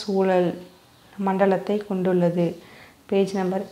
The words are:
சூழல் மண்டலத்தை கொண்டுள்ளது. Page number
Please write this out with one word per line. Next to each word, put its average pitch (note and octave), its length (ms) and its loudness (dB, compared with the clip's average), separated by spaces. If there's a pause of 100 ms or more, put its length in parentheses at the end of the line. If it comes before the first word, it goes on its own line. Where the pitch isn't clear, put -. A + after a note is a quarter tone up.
சூழல் F#3+ 480 2 (800)
மண்டலத்தை F#3+ 500 0 (140)
கொண்டுள்ளது. F3+ 560 2 (640)
Page G3 280 2
number F#3+ 340 -2